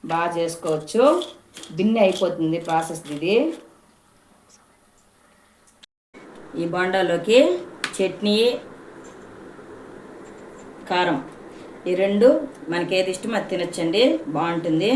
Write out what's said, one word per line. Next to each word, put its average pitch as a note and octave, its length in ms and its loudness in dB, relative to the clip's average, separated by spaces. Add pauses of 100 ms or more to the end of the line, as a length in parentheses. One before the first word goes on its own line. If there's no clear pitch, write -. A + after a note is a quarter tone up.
(120)
బాగా E3+ 160 0 (100)
చేసుకోవచ్చు. E3 640 -2 (760)
బిన్నె A3 280 2
అయిపోతుంది E3+ 520 0 (100)
ప్రాసెస్ E3 340 -2 (140)
ఇది. F3 200 0 (3250)
ఈ - 100 -4
బోండాలోకి F3+ 680 4 (580)
చట్నీ, G#3 400 0 (2500)
కారం, - 280 2 (720)
ఈ - 20 2 (100)
రెండు G#3 260 6 (440)
మనకి F3 260 -2
ఏది F#3+ 160 0
ఇష్టమో A3 240 -6
అది - 140 -6
తినొచ్చండి, F3 500 0 (340)
బాగుంటుంది. E3+ 600 0